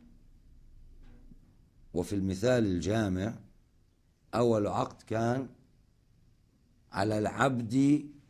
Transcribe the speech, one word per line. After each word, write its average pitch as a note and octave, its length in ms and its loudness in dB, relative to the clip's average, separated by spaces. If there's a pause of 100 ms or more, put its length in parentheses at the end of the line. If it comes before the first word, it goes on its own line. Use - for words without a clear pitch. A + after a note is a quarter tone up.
(1900)
وفي F2+ 220 -2
المثال G2+ 500 2
الجامع، F#2+ 720 0 (960)
أول A2 340 2
عقد G#2+ 340 -4
كان A#2 480 -2 (1400)
على G#2+ 280 0
العبد B2 840 2 (240)